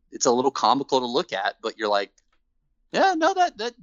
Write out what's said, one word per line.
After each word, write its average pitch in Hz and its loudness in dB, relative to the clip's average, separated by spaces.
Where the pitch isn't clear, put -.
It's - -6
a 127 6
little 123 2
comical 131 2
to 123 -2
look 131 -4
at, 98 -4
but 110 -8
you're 107 -4
like, 101 -2
"Yeah, 370 2
no, 330 0
that, 359 0
that, 240 -8